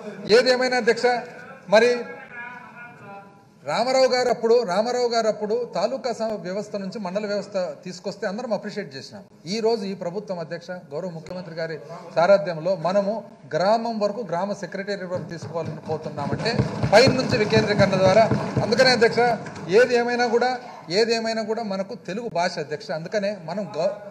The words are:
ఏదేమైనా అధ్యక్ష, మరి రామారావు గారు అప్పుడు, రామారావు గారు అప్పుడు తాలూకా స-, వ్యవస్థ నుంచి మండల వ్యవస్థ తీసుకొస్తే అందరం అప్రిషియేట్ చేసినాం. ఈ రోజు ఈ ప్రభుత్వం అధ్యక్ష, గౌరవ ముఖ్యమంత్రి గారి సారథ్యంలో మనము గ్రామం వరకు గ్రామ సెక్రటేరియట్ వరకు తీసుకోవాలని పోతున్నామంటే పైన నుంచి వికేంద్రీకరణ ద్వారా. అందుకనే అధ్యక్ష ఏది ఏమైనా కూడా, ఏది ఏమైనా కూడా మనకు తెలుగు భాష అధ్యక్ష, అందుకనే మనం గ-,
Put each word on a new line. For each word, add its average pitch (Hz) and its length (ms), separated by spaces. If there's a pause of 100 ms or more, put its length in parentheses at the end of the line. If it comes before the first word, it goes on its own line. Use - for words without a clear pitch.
(300)
ఏదేమైనా 254 460
అధ్యక్ష, 226 260 (680)
మరి 233 280 (1700)
రామారావు 247 420
గారు 247 220
అప్పుడు, 233 340
రామారావు 233 460
గారు 226 200
అప్పుడు 214 460
తాలూకా 233 380
స-, 220 100
వ్యవస్థ 202 540
నుంచి 190 220
మండల 202 280
వ్యవస్థ 202 300
తీసుకొస్తే 180 720
అందరం 220 260
అప్రిషియేట్ 180 440
చేసినాం. 123 260 (240)
ఈ 214 140
రోజు 214 240
ఈ 190 100
ప్రభుత్వం 185 440
అధ్యక్ష, 165 320
గౌరవ 170 380
ముఖ్యమంత్రి 165 460
గారి 160 240 (360)
సారథ్యంలో 175 600
మనము 196 480 (300)
గ్రామం 220 440
వరకు 208 300
గ్రామ 180 240
సెక్రటేరియట్ 190 600
వరకు 175 160
తీసుకోవాలని 160 480
పోతున్నామంటే 151 800 (360)
పైన 254 200
నుంచి 254 260
వికేంద్రీకరణ 202 580
ద్వారా. 190 320 (340)
అందుకనే 247 280
అధ్యక్ష 226 280 (500)
ఏది 240 280
ఏమైనా 240 300
కూడా, 240 320 (320)
ఏది 220 240
ఏమైనా 226 280
కూడా 220 200
మనకు 196 320
తెలుగు 220 340
భాష 175 300
అధ్యక్ష, 147 320
అందుకనే 196 540
మనం 180 340
గ-, 196 160 (160)